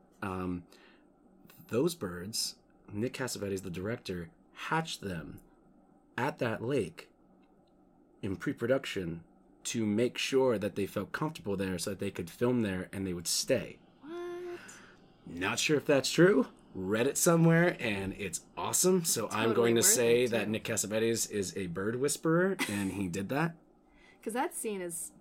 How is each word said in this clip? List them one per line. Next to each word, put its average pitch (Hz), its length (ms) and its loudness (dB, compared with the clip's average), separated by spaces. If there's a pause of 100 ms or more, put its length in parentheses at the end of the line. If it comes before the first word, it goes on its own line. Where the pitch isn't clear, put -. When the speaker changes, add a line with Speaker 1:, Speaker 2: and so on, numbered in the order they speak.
(220)
Speaker 1:
um, 92 400 -4 (1040)
those 143 260 0
birds, 90 600 -6 (360)
Nick 110 220 -4
Cassavetes, 98 480 -4
the 95 80 -8
director, 90 580 -6 (400)
hatched 160 320 -2
them 85 400 -8 (800)
at - 200 -2
that 110 240 -2
lake 113 460 -4 (1120)
in 98 160 -4
pre-production 113 840 -2 (420)
to 113 220 -2
make 117 320 2
sure 131 400 2
that 98 160 -4
they 98 120 -2
felt 95 260 -6
comfortable 156 440 -4
there 92 220 -2
so 104 120 -6
that 95 80 -6
they 98 120 -4
could 87 180 -8
film 123 340 0
there 92 300 -2
and 98 140 -6
they 90 80 -4
would 82 140 -8
stay. - 500 -2 (240)
Speaker 2:
What? 349 580 -10 (680)
Speaker 1:
Not 98 320 -4
sure 151 200 2
if - 80 -6
that's 135 240 4
true. 208 380 6 (260)
Read 104 320 0
it 139 120 -2
somewhere, 165 600 6
and 98 380 -2
it's 95 220 -6 (160)
awesome. 165 480 2
So 113 240 0
I'm 110 220 2
Speaker 2:
Totally 110 40 4
Speaker 1:
going 117 200 6
to 117 60 6
Speaker 2:
worth 107 60 6
Speaker 1:
say 120 380 6
Speaker 2:
it, 117 60 2
Speaker 1:
that 110 160 2
Speaker 2:
too. 107 60 -2
Speaker 1:
Nick 107 120 -2
Cassavetes 110 640 0
is 98 260 -2
a 98 100 -4
bird 98 340 -2
whisperer, 170 560 0 (120)
and 101 240 -2
he 95 160 -4
did 95 200 -4
that. 160 260 -2 (340)
Speaker 2:
<laughs> - 340 -20
'Cause 214 100 -8
that 285 220 -4
scene 208 260 -6
is, 170 400 -8